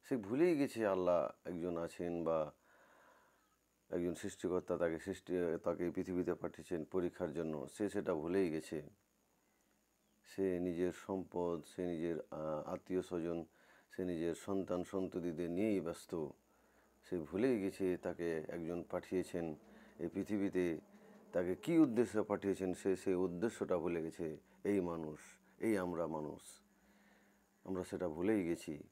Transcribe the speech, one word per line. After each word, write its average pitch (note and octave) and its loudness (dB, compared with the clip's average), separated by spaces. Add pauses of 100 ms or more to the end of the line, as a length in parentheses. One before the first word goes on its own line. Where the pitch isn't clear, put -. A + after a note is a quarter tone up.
সে C3+ -2
ভুলেই C#3 2
গেছে A2+ 2
আল্লাহ F2+ 2
একজন F2 -2
আছেন E2+ -2
বা D#2+ 2 (1400)
একজন F2 0
সৃষ্টিকর্তা F2+ -2
তাকে E2 2
সৃষ্টি, F2+ -6 (300)
তাকে E2+ 0
এই E2+ 2
পৃথিবীতে F2+ 0
পাঠিয়েছেন D#2+ -4
পরীক্ষার F2 -2
জন্য, D#2 -2
সে G2+ -2
সেটা G2 0
ভুলেই E2+ 2
গেছে। D#2 -4 (1500)
সে F#2 2
নিজের F2+ 2
সম্পদ, F2 -2 (140)
সে F#2 -2
নিজের, E2 -2
আহ, D#2 -4
আত্মীয় F2+ -2
স্বজন, E2+ -2 (500)
সে F#2+ -2
নিজের E2+ 0
সন্তান F#2 -2
সন্ততিদের F2 -2
নিয়েই G2+ 2
ব্যস্ত। E2 -4 (800)
সে F2+ 0
ভুলেই G2 0
গেছে F#2 0
তাকে E2 -2
একজন E2+ -4
পাঠিয়েছেন E2+ -2 (440)
এই E2 -2
পৃথিবীতে। F#2 0 (540)
তাকে F2+ 2
কী E3 2
উদ্দেশ্যে A2+ 6
পাঠিয়েছেন, F#2+ 2
সে F#2+ 2
সেই F#2 2
উদ্দেশ্যটা F2+ 2
ভুলে E2+ 0
গেছে। D#2 -4 (260)
এই G2+ 4
মানুষ, E2 -2 (400)
এই G#2+ 4
আমরা F2 0
মানুষ, D2+ -4 (1200)
আমরা F#2 -2
সেটা F2+ -2
ভুলেই F2+ 2
গেছি। D#2 -4